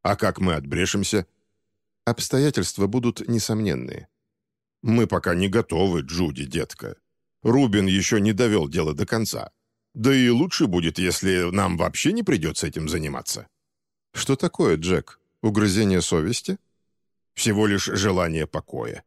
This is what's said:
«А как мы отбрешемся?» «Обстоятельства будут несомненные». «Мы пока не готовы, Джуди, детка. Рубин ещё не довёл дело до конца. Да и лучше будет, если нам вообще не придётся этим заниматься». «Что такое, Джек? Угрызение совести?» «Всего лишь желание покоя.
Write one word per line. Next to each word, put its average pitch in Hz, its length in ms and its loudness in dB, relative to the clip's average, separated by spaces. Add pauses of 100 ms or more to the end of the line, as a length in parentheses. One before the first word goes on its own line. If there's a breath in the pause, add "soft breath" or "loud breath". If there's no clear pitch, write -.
«А 98 140 0
как 98 240 0
мы 90 160 2
отбрешемся?» 87 720 -2 (800)
«Обстоятельства 117 800 0
будут 120 400 -2
несомненные». 107 800 -2 (760)
«Мы 117 260 4
пока 87 280 0
не 95 140 2
готовы, 92 520 2
Джуди, 73 440 -4
детка. 65 520 -10 (440)
Рубин 110 460 4
ещё 95 320 2
не 104 140 2
довёл 104 360 2
дело 78 240 -2
до 76 120 -4
конца. - 460 -4 (420)
Да 131 200 2
и 127 160 4
лучше 131 380 2
будет, 87 320 0
если 90 520 0
нам 95 260 0
вообще 90 360 0
не 233 100 -2
придётся 82 440 -2
этим 78 220 -6
заниматься». 73 580 -6 (680)
«Что - 220 0
такое, 92 420 0
Джек? 82 420 -2 (220)
Угрызение 101 600 2
совести?» 92 560 -2 (760)
«Всего 107 340 2
лишь 98 180 0
желание 92 600 0
покоя. 62 600 -10